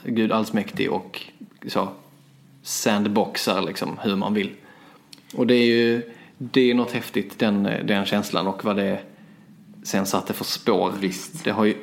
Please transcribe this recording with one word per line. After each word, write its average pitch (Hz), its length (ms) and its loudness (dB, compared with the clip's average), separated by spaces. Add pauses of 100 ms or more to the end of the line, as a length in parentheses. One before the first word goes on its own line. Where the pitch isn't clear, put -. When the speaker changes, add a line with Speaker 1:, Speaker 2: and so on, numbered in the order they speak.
Speaker 1:
Gud 113 280 0
allsmäktig 107 600 -2
och - 300 -6 (460)
så 95 220 -2 (760)
sandboxar 104 960 0
liksom - 400 -6
hur 101 140 0
man 101 180 0
vill. 101 160 0 (840)
Och 123 120 2
det 123 80 6
är 120 100 6
ju, 117 360 4 (360)
det 123 340 4
är 120 40 2
något 123 160 0
häftigt, - 480 -6
den, 101 240 2
den 101 420 0
känslan 101 420 0
och - 180 -6
vad 104 100 2
det 98 240 0 (840)
sen 98 220 -2
satte 98 280 -2
för 95 120 -6
spår. 95 540 0
Speaker 2:
Visst. - 440 -6
Speaker 1:
Det 120 80 0
har 104 140 2
ju 104 180 4